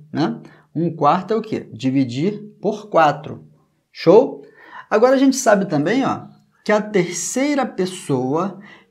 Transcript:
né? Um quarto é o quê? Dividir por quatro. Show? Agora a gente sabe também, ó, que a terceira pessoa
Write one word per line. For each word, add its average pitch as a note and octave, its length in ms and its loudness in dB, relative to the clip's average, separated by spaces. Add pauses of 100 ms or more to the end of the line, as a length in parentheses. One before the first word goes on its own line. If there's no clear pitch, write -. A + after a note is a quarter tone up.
(120)
né? G3 300 -4 (340)
Um D#3+ 180 -2
quarto E3+ 400 0
é A3 40 0
o A3 40 -2
quê? - 300 -8
Dividir C3 720 -2 (180)
por - 280 -6
quatro. D3 560 0 (440)
Show? A3 520 4 (480)
Agora B3 260 4
a - 20 4
gente C4 200 4
sabe G#3 280 2
também, E3+ 400 0
ó, A#2+ 180 -4 (420)
que G#3+ 80 2
a G#3+ 80 2
terceira G#3+ 840 -2
pessoa D#3+ 960 -4 (300)